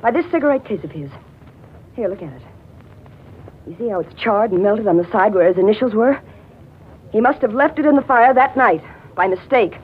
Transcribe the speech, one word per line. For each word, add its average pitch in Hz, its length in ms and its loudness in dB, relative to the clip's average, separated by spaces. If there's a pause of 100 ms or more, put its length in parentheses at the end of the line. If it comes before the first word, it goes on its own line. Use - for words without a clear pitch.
By 226 100 0
this 339 200 -2
cigarette 285 340 0
case 190 180 -8
of 160 80 -12
his. 147 180 -12 (840)
Here, 233 120 -6
look 185 140 -8
at 151 120 -14
it. 127 80 -20 (1300)
You 170 100 -16
see 220 100 -8
how 202 140 -4
it's 165 200 -8
charred 214 300 0
and 180 100 0
melted 208 260 0
on 175 100 2
the 175 140 0
side 202 220 2
where 180 140 4
his 180 100 2
initials 208 360 0
were? 240 260 0 (920)
He 214 100 -2
must 247 200 0
have 226 120 -2
left 294 260 0
it 302 60 -2
in 294 100 4
the 285 60 4
fire 247 320 4
that 262 240 2
night, 208 260 2 (320)
by 185 120 -2
mistake. 190 560 -2